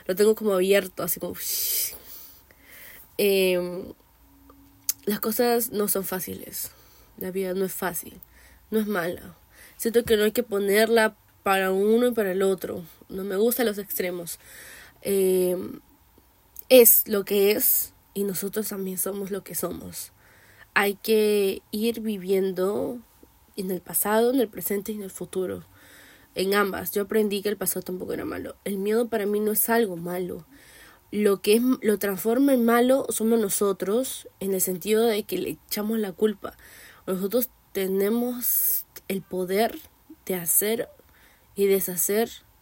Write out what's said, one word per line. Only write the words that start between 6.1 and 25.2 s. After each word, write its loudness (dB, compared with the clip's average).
La -6
vida -4
no -2
es -4
fácil, -8
no 0
es -2
mala. -4
Siento 2
que 2
no 2
hay 2
que -2
ponerla 2
para 2
uno 4
y 0
para 0
el 0
otro. -2
No -8
me -4
gustan 2
los -2
extremos. -6
Em, 0
es 10
lo -2
que 4
es -2
y -2
nosotros -4
también -8
somos -6
lo -8
que -14
somos. -8
Hay 2
que 2
ir -4
viviendo -2
en -6
el -4
pasado, 0
en 2
el 0
presente -6
y -8
en -10
el -12
futuro. -8